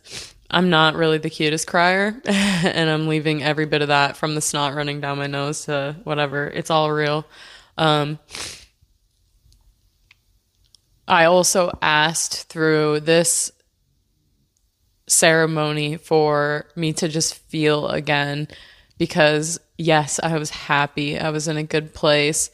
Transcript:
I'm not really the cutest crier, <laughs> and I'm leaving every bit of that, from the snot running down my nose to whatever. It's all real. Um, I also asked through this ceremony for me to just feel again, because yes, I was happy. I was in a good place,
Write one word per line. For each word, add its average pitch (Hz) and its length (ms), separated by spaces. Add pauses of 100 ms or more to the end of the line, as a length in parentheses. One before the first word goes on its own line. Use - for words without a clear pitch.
(500)
I'm 180 200
not 156 240
really 160 240
the 156 120
cutest 156 360
crier, 190 560
<laughs> - 20
and 190 680
I'm 156 180
leaving 156 340
every 151 240
bit 151 160
of 143 60
that, 143 280
from 156 180
the 151 60
snot 143 340
running 147 260
down 143 180
my 143 80
nose 143 400
to 143 380
whatever. 143 420
It's - 240
all 156 200
real. 151 360 (500)
Um, 151 420 (3000)
I 170 180
also 180 460 (100)
asked 156 680
through 151 520
this 165 500 (1600)
ceremony 156 880
for 151 720 (100)
me 160 180
to 165 140
just 156 260
feel 151 540
again, 147 600 (480)
because 160 640 (180)
yes, 156 460
I 165 160
was 151 120
happy. 147 680
I 156 120
was 151 180
in 156 80
a 151 60
good 156 320
place, 147 600